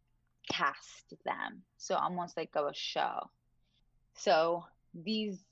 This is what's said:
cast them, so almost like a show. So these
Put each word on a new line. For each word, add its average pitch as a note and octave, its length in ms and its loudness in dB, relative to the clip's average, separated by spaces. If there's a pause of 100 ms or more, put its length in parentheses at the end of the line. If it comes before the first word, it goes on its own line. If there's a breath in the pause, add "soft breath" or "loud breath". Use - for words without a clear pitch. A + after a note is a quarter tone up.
(500)
cast - 640 -2 (100)
them, - 380 -4 (140)
so - 200 -2
almost F3 400 -2
like D#3+ 180 -4
a D3 180 2
show. - 580 -2 (840)
So E3+ 500 4 (300)
these G#3 580 -2